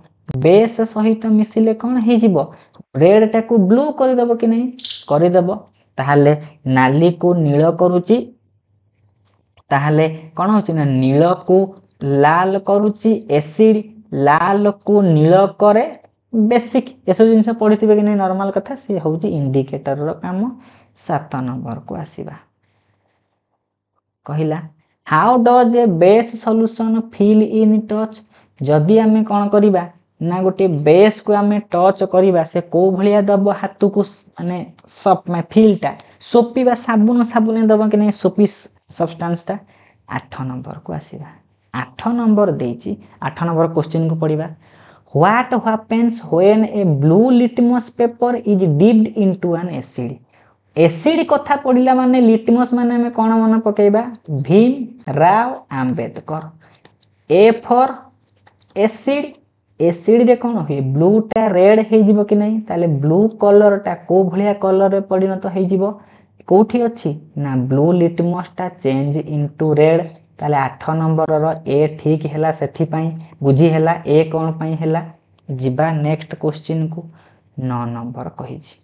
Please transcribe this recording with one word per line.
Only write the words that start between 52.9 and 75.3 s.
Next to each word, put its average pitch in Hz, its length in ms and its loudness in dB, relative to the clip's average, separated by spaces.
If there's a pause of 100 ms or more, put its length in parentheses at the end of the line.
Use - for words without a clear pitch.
ଆମେ 240 140 -2
କ'ଣ 220 280 -2
ମନେ 220 220 2
ପକେଇବା? 214 560 0 (160)
ଭୀମ 214 560 2 (260)
ରାଓ 208 580 2
ଆମ୍ବେଦକର। 131 720 -8 (880)
A 202 200 6
for 240 360 0 (920)
acid, 269 440 -2 (560)
ଏସିଡ୍ରେ 226 560 2
କ'ଣ 233 220 -4
ହୁଏ? 143 240 -4
ବ୍ଲୁଟା 202 640 0
ରେଡ୍ 196 320 4
ହେଇଯିବ 214 440 2
କି 208 120 0
ନାହିଁ? 214 260 -2
ତାହେଲେ 175 260 -4
ବ୍ଲୁ 160 400 0
କଲର୍ଟା 202 680 2
କୋଉ 185 280 0
ଭଳିଆ 190 300 -2
କଲର୍ରେ 196 460 0
ପରିଣତ 190 480 -4
ହେଇଯିବ? 190 520 -2 (480)
କୋଉଠି 220 340 2
ଅଛି 196 380 -6 (180)
ନା 139 180 -6
ବ୍ଲୁ 131 360 0
ଲିଟମସ୍ଟା 175 800 -2
ଚେଞ୍ଜ 143 480 -4
ଇଣ୍ଟୁ 151 560 -4
ରେଡ୍। 160 340 2 (320)
ତାହେଲେ 147 180 -2
ଆଠ 135 320 -6
ନମ୍ବରର 160 640 -2 (120)
ଏ 151 340 0
ଠିକ୍ 151 240 -2
ହେଲା, 156 260 -4
ସେଥିପାଇଁ 160 600 -6 (320)
ବୁଝି 139 240 2
ହେଲା 165 400 0
ଏ 151 160 2
କ'ଣ 160 280 -4
ପାଇଁ 160 240 -6
ହେଲା। 160 300 -4 (460)